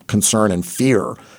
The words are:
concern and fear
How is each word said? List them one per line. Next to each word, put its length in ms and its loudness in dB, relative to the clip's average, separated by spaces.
concern 440 2
and 140 -2
fear 500 0